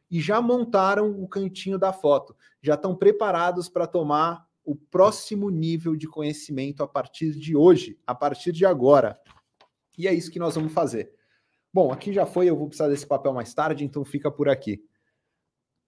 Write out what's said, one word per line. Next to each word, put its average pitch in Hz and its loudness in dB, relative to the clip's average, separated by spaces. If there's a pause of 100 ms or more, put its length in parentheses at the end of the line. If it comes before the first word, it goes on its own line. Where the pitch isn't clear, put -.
e 170 -2
já 202 0
montaram 208 0
o 185 -8
cantinho 190 -6
da 190 2
foto. 143 0 (260)
Já 147 0
tão 190 -4
preparados 180 2
pra 170 -4
tomar 165 0 (160)
o 147 -6
próximo 202 0
nível 165 -2
de 156 -6
conhecimento 147 -8
a 139 -4
partir 156 -6
de 143 -8
hoje, 165 4
a 127 -4
partir 147 -4
de 170 2
agora. 135 4 (800)
E 170 -4
é 185 0
isso 170 -2
que 180 -10
nós 165 -4
vamos 156 -4
fazer. 117 -4 (600)
Bom, 170 4
aqui 190 -8
já 190 2
foi, 180 2
eu 160 2
vou 147 -4
precisar 151 -4
desse 143 -2
papel 135 -2
mais 120 -8
tarde, 151 -2
então 139 -6
fica 147 -6
por 143 -2
aqui. 135 0 (1080)